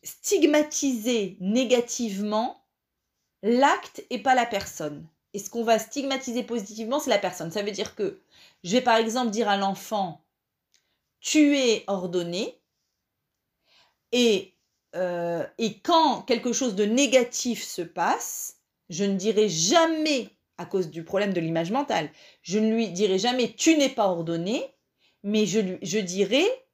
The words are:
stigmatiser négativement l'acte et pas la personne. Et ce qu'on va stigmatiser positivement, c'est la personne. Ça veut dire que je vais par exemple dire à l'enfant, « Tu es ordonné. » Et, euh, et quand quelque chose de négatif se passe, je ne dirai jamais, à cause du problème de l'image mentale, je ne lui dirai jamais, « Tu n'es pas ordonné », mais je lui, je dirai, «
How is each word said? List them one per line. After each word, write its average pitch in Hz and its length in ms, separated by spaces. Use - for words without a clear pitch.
stigmatiser 277 1400
négativement 220 1200
l'acte 254 680
et 247 100
pas 254 140
la 240 120
personne. 160 600
Et 202 40
ce 202 120
qu'on 233 120
va 226 160
stigmatiser 254 640
positivement, 226 560
c'est 294 120
la 208 80
personne. 170 340
Ça 208 100
veut 208 80
dire 196 240
que - 260
je 175 80
vais 247 100
par 233 140
exemple 226 340
dire 208 180
à 202 80
l'enfant, « 190 680
Tu 294 380
es 233 300
ordonné. » 180 720
Et, 233 420
euh, 170 500
et 220 220
quand 320 420
quelque 240 300
chose 226 240
de 208 80
négatif 240 800
se - 180
passe, - 760
je 185 160
ne 196 120
dirai 208 320
jamais, 294 840
à 175 60
cause 180 260
du 165 140
problème 196 280
de 180 80
l'image 165 320
mentale, 233 380
je 185 160
ne 220 140
lui 226 160
dirai 190 300
jamais, « 247 380
Tu 320 200
n'es 269 120
pas 233 180
ordonné », 175 680
mais 214 200
je 185 140
lui, 185 240
je 196 160
dirai, « 196 480